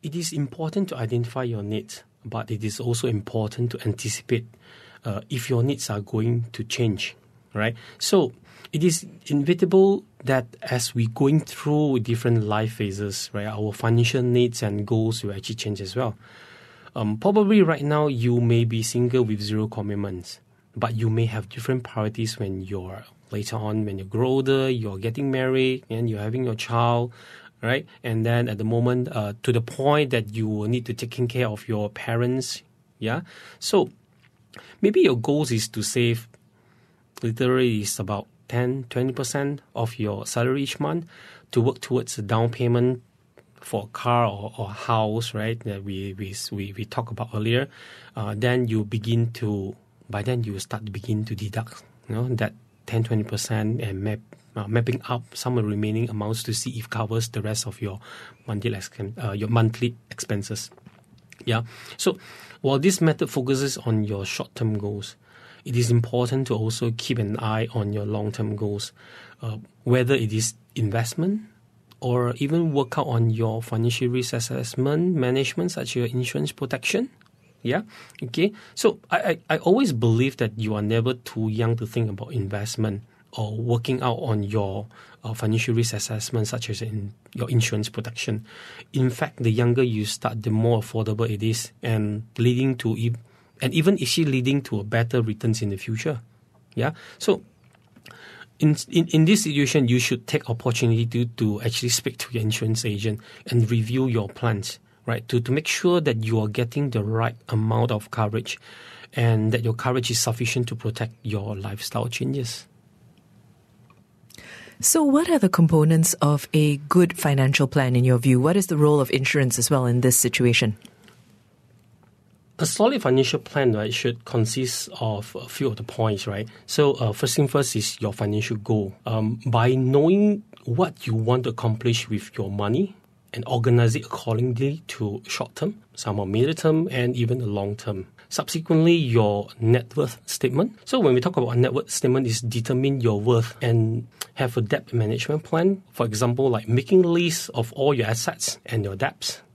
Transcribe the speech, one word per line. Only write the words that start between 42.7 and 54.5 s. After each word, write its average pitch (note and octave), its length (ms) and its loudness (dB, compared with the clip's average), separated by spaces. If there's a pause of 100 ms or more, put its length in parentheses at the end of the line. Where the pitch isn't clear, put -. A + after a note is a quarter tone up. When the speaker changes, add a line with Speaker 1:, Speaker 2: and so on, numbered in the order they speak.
Speaker 1:
for - 260 -6
a - 20 -16
car A#2+ 400 2
or, G2+ 320 -6
or G2+ 100 -6
house, A2 640 -2
right? A2+ 320 -4
That G2 180 -6
we, G2 300 -8
we, G2 240 -10 (160)
we, G2 240 -8
we A2 80 -6
talked A#2 260 -6
about A#2+ 220 -6
earlier. A#2 360 0 (460)
Uh, G#2 220 -4
then B2 320 2
you A2 160 0
begin A#2 480 0
to, G2+ 420 -4 (360)
by G#2 100 -4
then A#2+ 240 -2
you G2+ 140 -6
start G#2+ 260 -8
to G#2 80 -10
begin G#2+ 320 -4
to A2 100 -6
deduct, G#2+ 480 -8 (240)
you - 80 -6
know, B2 220 -4
that A2+ 160 -2 (320)
ten, A2+ 180 -2
twenty A2 220 0
percent A2 560 -2
and G2 240 -6
map, G#2+ 160 -4 (340)